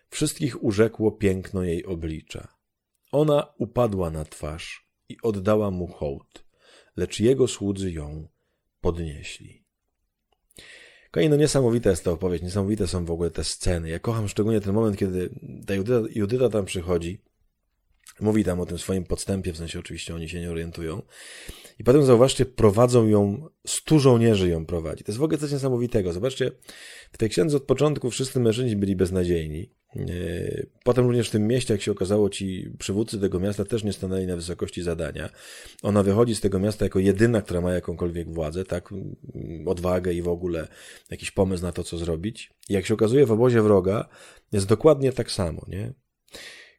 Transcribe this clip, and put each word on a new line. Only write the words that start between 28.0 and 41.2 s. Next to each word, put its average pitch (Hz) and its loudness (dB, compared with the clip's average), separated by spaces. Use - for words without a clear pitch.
wszyscy 127 -2
mężczyźni 117 2
byli 98 0
beznadziejni. 87 0
E, 87 -6
potem 123 4
również 120 2
w - -12
tym 107 2
mieście, 120 0
jak 98 -2
się 104 0
okazało, 98 2
ci 98 -8
przywódcy 104 -4
tego 95 0
miasta 101 -2
też 107 -4
nie 101 -2
stanęli 95 -4
na 90 -4
wysokości 87 -8
zadania. 80 -6
Ona 101 4
wychodzi 107 2
z - -6
tego 98 0
miasta 101 0
jako 95 0
jedyna, 98 4
która 87 -4
ma 90 0
jakąkolwiek 85 -4
władzę, 82 -4
tak, 95 -8
odwagę 90 0
i 85 -4
w 87 -4
ogóle 85 -4
jakiś - -12